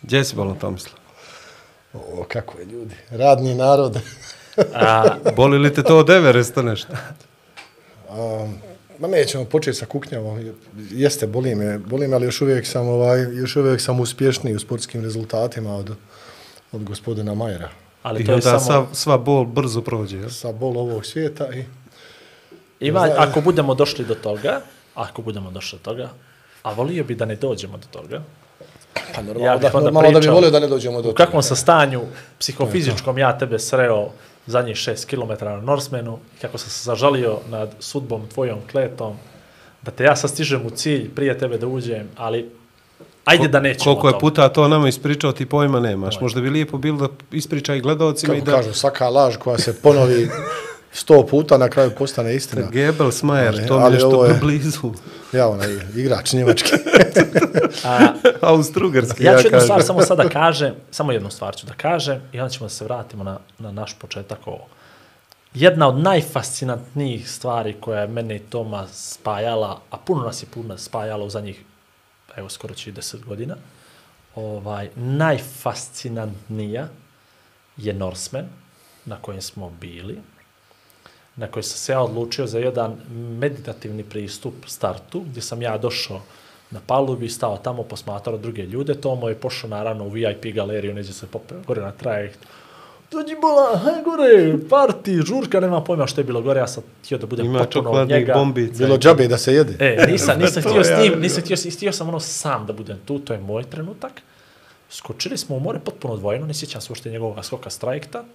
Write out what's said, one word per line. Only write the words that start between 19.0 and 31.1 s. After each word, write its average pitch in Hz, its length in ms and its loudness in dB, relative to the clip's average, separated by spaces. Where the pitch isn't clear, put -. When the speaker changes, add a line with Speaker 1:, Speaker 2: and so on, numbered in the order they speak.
Speaker 1:
bol 127 280 2
brzo 117 360 -2
prođe, 107 360 -6
jel? 104 120 -10
Speaker 2:
Sva 120 220 -12
bol 120 260 -6
ovog 120 280 -6
svijeta 151 420 -6
i 127 160 -10
Speaker 3:
Ima, 151 200 0
Speaker 2:
Zna- 156 200 4
Speaker 3:
ako 147 220 4
budemo 151 340 2
došli 135 300 0
do 110 100 -2
toga, 107 460 -4
ako - 260 -10
budemo 101 300 -10
došli 92 280 -14
do - 40 -20
toga, 123 260 -10
a 107 100 -6
volio 143 300 -4
bi 120 120 -6
da 110 100 -4
ne 107 100 -6
dođemo 101 420 -6
do - 140 -20
toga. 92 300 -14
Speaker 2:
Pa 113 60 -10
normalno 107 240 -6
Speaker 3:
Ja 127 80 4
bih 131 100 0
Speaker 2:
da, 139 60 4
Speaker 3:
onda 139 120 2
Speaker 2:
normalno 156 280 6
da 156 100 8
bi - 20 4
Speaker 3:
pričao 151 140 6
Speaker 2:
volio 175 160 8
da 147 80 6
ne 147 80 0
dođemo 123 340 -2
do 117 80 0
Speaker 3:
u 110 40 -2